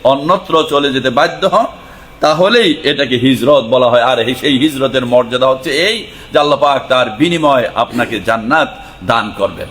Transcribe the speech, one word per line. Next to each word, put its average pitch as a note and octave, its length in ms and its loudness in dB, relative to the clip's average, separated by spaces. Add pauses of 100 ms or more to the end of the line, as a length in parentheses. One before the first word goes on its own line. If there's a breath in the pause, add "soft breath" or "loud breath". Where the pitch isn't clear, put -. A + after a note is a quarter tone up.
অন্যত্র D#3 640 0
চলে C#3+ 240 0
যেতে C3 160 0
বাধ্য E3 380 0
হন, G3 180 2 (540 loud breath)
তাহলেই F3+ 640 2
এটাকে C#3 340 0
হিজরত B2+ 460 2
বলা B2 260 2
হয়। A#2+ 120 4
আর B2 180 2
এই, B2 160 -2
সেই C#3 240 0
হিজরতের C3+ 460 0
মর্যাদা B2 420 0
হচ্ছে C3 240 -2
এই F#3+ 360 -2 (260 loud breath)
যে D3+ 60 4
আল্লাহ C#3+ 200 0
পাক C#3 280 0
তার B2+ 220 2
বিনিময়ে C#3 680 0
আপনাকে A#2 440 -4
জান্নাত A2+ 580 -2 (260 loud breath)
দান G#2+ 340 -2
করবেন। F#2 340 -4